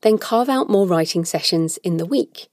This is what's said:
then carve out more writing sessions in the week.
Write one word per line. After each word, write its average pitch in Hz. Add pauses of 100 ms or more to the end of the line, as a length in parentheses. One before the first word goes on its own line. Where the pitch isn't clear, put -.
then 220
carve 240
out 262
more 196
writing 165
sessions 165
in 175
the 165
week. -